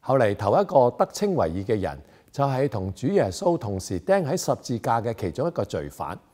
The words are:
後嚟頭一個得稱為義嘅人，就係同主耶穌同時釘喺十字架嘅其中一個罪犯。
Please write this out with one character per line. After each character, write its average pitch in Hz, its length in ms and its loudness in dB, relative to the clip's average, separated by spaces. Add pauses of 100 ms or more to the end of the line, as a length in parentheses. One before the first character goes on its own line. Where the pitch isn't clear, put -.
後 135 180 2
嚟 104 180 4
頭 107 240 4
一 202 60 2
個 135 240 6
得 180 200 -2
稱 202 240 -2
為 98 140 2
義 92 160 -4
嘅 107 160 0
人， 73 180 -4 (320)
就 139 140 -2
係 135 240 0
同 98 240 -4
主 - 160 -6
耶 165 220 2
穌 170 260 0
同 101 240 -4
時 92 200 -6
釘 190 260 2
喺 151 100 -2
十 151 260 0
字 120 160 -4
架 117 220 0
嘅 113 140 -4
其 92 160 -4
中 139 180 -4
一 - 20 -2
個 120 140 -4
罪 76 240 -6
犯。 76 300 -10 (160)